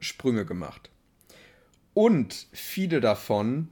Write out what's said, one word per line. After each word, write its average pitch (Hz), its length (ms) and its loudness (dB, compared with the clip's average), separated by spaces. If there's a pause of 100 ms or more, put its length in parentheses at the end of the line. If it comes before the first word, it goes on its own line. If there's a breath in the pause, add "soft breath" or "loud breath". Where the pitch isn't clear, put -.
Sprünge 117 460 -2
gemacht. - 440 -10 (1040 soft breath)
Und 208 580 2
viele 175 480 -4
davon 113 720 0